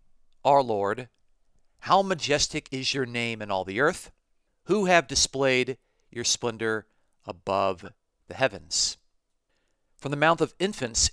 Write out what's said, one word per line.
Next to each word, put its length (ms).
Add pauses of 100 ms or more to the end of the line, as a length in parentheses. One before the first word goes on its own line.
(440)
our 200
Lord, 440 (760)
how 200
majestic 720
is 200
your 140
name 340
in 120
all 120
the 140
earth, 320 (540)
who 220
have 200
displayed 720 (320)
your 140
splendor 640 (360)
above 680 (340)
the 80
heavens. 640 (1000)
From 140
the 60
mouth 240
of 180
infants 540